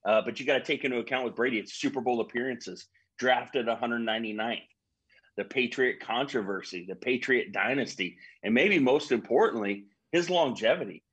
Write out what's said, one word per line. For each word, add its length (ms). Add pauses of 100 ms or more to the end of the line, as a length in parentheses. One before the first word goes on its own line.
Uh, 180
but 180
you 60
gotta 180
take 200
into 140
account 280
with 100
Brady, 220
it's 160
Super 260
Bowl 200
appearances, 680 (320)
drafted 500
a 80
hundred 240
ninety-ninth, 640 (760)
the 80
Patriot 560
controversy, 880
the 80
Patriot 560
dynasty, 640 (260)
and 120
maybe 240
most 340
importantly, 720 (260)
his 200
longevity. 840